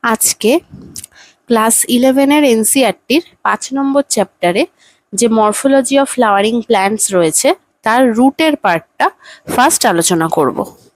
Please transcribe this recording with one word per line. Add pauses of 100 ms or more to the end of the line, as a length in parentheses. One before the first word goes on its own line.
(140)
আজকে (960)
ক্লাস (200)
ইলেভেনের (120)
এনসিইআরটির (220)
পাঁচ (160)
নম্বর (100)
চ্যাপ্টারে (500)
যে (100)
Morphology
of
Flowering
Plants (140)
রয়েছে, (360)
তার (160)
রুটের (100)
পার্টটা (480)
ফার্স্ট (100)
আলোচনা (100)
করব। (380)